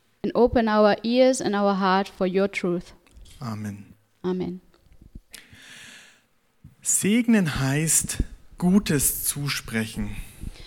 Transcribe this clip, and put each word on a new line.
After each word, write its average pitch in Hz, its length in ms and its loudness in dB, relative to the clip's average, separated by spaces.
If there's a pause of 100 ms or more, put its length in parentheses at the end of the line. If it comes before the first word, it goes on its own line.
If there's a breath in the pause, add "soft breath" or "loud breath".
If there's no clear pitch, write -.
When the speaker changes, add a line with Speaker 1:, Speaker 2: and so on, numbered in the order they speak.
(220)
Speaker 1:
And - 120 -6
open 233 340 2
our 214 340 4
ears 254 380 4
and 208 140 -2
our 202 260 0
heart 196 280 2
for - 180 -4
your 190 260 0
truth. 175 400 -4 (480)
Speaker 2:
Amen. 104 460 -10 (340)
Speaker 1:
Amen. 180 400 -6 (2250 loud breath)
Speaker 2:
Segnen 208 760 2
heißt 143 600 0 (400)
Gutes 180 680 2
zusprechen. 110 840 -4 (560 loud breath)